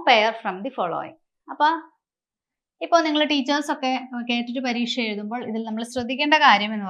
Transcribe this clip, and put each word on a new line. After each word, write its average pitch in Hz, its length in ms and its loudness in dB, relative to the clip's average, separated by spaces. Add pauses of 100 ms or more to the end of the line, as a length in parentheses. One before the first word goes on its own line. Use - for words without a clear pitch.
pair 220 180 6 (140)
from 190 240 -6
the 269 100 -6
following. 160 400 -6 (360)
അപ്പൊ 294 160 2 (1160)
ഇപ്പൊ 339 200 4
നിങ്ങൾ 302 260 2
ടീച്ചേഴ്സ് 285 440 0
ഒക്കെ 262 160 -2 (380)
കേട്ടിട്ട് 240 380 -2
പരീക്ഷ 240 320 -2
എഴുതുമ്പോൾ 214 500 -4
ഇതിൽ 220 140 -4
നമ്മൾ 220 200 -6 (100)
ശ്രദ്ധിക്കേണ്ട 262 420 0 (100)
കാര്യം 214 300 6
എന്ന് 202 140 -4